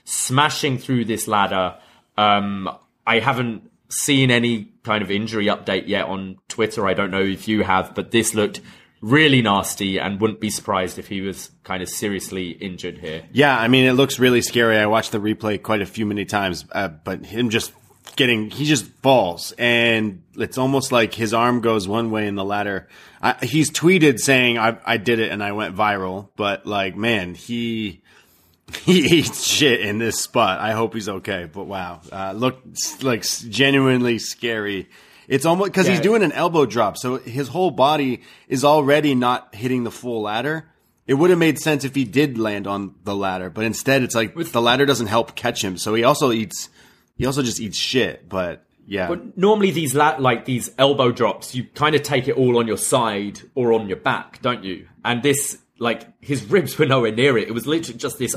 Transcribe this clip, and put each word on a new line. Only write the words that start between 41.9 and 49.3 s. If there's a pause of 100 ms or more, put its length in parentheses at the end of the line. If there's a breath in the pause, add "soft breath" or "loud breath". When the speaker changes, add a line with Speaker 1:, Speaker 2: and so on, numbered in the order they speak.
Speaker 2:
he
did
land
on (100)
the
ladder,
but
instead
it's
like
Speaker 1:
With
Speaker 2:
the
ladder
doesn't
help
catch
him.
So
he
also
eats, (480 soft breath)
he
also
just
eats
shit,
but (220)
yeah.
Speaker 1:
But